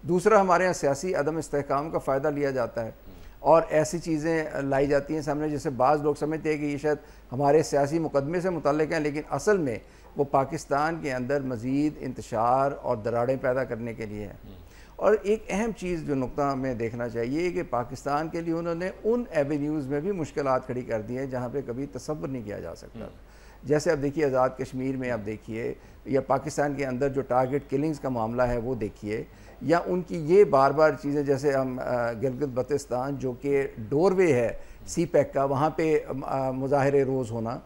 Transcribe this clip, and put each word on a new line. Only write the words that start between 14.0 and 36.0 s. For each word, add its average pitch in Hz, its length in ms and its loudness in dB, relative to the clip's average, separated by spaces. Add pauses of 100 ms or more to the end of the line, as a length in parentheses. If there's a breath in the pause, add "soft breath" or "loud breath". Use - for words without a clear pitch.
लिए 104 180 -8
हैं। - 160 -12 (600 loud breath)
और 202 160 4
एक 208 360 -2
अहम 214 200 -2
चीज़ 175 340 -6
जो 143 100 -2
नुक्ता 139 360 -2
हमें 131 260 -4
देखना 117 300 -4
चाहिए 127 440 -2
कि 180 120 -4
पाकिस्तान 139 680 -4
के 165 120 -6
लिए 170 120 -2
उन्होंने 170 400 -4 (120)
उन 233 280 0
एवेन्यूज़ 147 540 0
में 147 140 -2
भी 190 100 -2
मुश्किलात 139 540 -2
खड़ी 123 180 -6
कर 113 180 -4
दी 113 120 -8
हैं 131 160 -6
जहाँ 127 200 -4
पे 139 120 -6
कभी 123 240 -8
तसव्वुर 151 440 -8
नहीं 127 140 -8
किया 101 160 -8
जा 82 140 -10
सकता। - 260 -16 (680 loud breath)
जैसे 147 260 2
अब 156 60 2
देखिए, 143 280 0
आज़ाद 127 360 2
कश्मीर 131 360 -4
में 127 140 -4
आप 117 80 -2
देखिए, 110 560 -8 (320 loud breath)
या 135 140 2
पाकिस्तान 139 540 0
के 139 80 -4
अंदर 127 260 0
जो 131 120 -2
टारगेट 127 480 0
किलिंग्स 143 300 -2
का 135 100 -4
मामला 120 360 0
है 120 120 0
वो 123 180 -2
देखिए, 107 520 -6 (360 loud breath)
या 165 160 4
उनकी 180 360 -4
ये 175 280 6
बार 139 300 6
बार 151 220 6
चीज़ें, 143 300 -2
जैसे 139 260 2
हम, 131 260 0
अ, 120 360 0
गिलगित 127 360 -2
बल्तिस्तान 127 680 -4
जो 127 160 -4
कि 139 300 0 (160)
डोरवे 165 540 4
है 117 280 0 (260 loud breath)
सीपैक 160 440 2
का, 139 140 2
वहाँ 139 240 2
पे, 156 300 2
अ, 135 560 -4